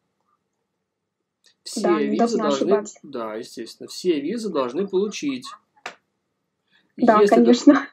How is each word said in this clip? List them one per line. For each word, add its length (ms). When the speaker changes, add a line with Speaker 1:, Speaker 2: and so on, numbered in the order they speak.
Speaker 1:
Все 180
Speaker 2:
Да, 180
не 80
Speaker 1:
визы 60
Speaker 2:
должна 280
Speaker 1:
должны, 120
Speaker 2:
ошибаться. 480
Speaker 1:
да, 320
естественно, 520
все 320
визы 300
должны 380
получить. 580
Speaker 2:
Да, 260
Speaker 1:
Если 180
док-, 160
Speaker 2:
конечно. 360